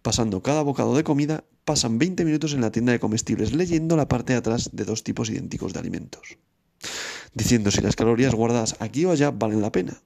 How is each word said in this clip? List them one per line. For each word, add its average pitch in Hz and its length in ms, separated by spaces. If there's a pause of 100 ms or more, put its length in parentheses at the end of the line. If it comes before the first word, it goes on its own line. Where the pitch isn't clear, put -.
Pasando 110 400
cada 147 200
bocado 127 340
de 151 80
comida, 151 400 (220)
pasan 127 320
veinte 175 280
minutos 151 280
en 135 80
la 110 100
tienda 117 200
de 120 80
comestibles 110 540
leyendo 165 440
la 139 100
parte 123 260
de 123 60
atrás 113 340
de 110 120
dos 110 180
tipos 117 260
idénticos - 440
de - 60
alimentos, - 580 (960)
diciendo 110 380
si - 100
las 104 140
calorías 117 400
guardadas 117 440
aquí 107 260
o 185 60
allá 143 200
valen 107 300
la 104 100
pena. 90 340